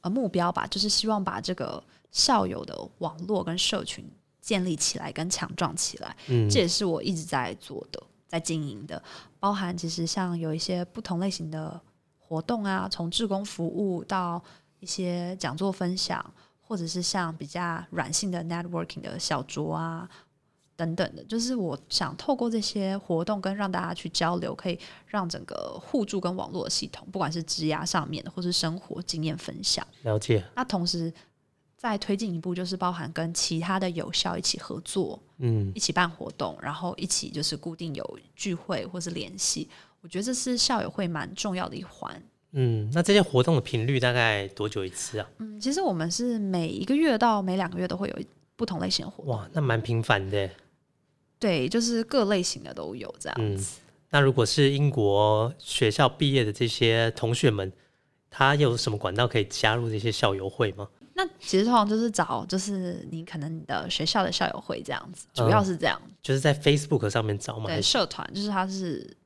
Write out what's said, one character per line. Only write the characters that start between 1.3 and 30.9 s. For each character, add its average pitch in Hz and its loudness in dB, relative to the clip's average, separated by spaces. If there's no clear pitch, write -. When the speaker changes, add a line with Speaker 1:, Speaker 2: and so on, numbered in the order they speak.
Speaker 1:
这 185 -4
个 - -6
校 147 4
友 85 -4
的 - -10
网 160 -4
络 208 0
跟 170 -2
社 185 0
群 - -10
建 190 2
立 170 0
起 - 0
来 - -6
跟 165 -4
强 - -2
壮 - -2
起 - -4
来。 - -10
Speaker 2:
嗯。 117 6
Speaker 1:
这 110 6
也 175 4
是 202 0
我 165 0
一 185 -2
直 160 -4
在 127 -2
做 - -12
的， - -12
在 165 -4
经 160 -4
营 104 -10
的， 78 -10
包 196 0
含 180 -4
其 170 -6
实 165 -2
像 175 -2
有 160 -2
一 165 -4
些 175 -2
不 226 -12
同 175 -4
类 190 0
型 165 -6
的 160 -8
活 160 -4
动 226 -2
啊， 190 -2
从 175 -4
志 220 0
工 196 -2
服 - -4
务 185 -2
到 175 -2
一 185 -16
些 175 -4
讲 151 -4
座 190 0
分 185 -2
享， - -4
或 - -6
者 165 -4
是 180 -4
像 170 -2
比 156 -10
较 175 -4
软 165 -4
性 190 0
的 175 -2
networking 170 -4
的 - -8
小 151 -2
桌 156 -4
啊 165 -6
等 165 -2
等 180 -2
的， - -16
就 220 -4
是 247 -2
我 160 -2
想 - 0
透 277 2
过 233 0
这 220 0
些 196 -2
活 170 0
动 208 -2
跟 196 -2
让 202 -2
大 185 0
家 180 -2
去 170 -8
交 175 0
流， 170 -4
可 - -4
以 175 -4
让 196 -2
整 170 -6
个 - -8
互 240 0
助 196 -2
跟 180 -2
网 - -6
络 170 -4
的 - -6
系 - -2
统， - -14
不 196 -6
管 160 0
是 170 -4
职 160 -4
涯 156 0
上 156 0
面 151 -6
的， - -14
或 185 -10
是 175 0
生 165 0
活 - -10
经 160 -4
验 156 -2
分 - -10
享。 - 0
Speaker 2:
了 107 2
解。 107 2
Speaker 1:
那 247 -2
同 185 0
时 170 -2